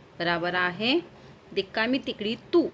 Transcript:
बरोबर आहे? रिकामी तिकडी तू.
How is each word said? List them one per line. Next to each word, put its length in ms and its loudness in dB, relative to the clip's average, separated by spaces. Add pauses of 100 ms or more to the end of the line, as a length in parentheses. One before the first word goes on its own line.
(180)
बरोबर 360 -2
आहे? 460 0 (540)
रिकामी 440 0
तिकडी 360 -4
तू. 400 2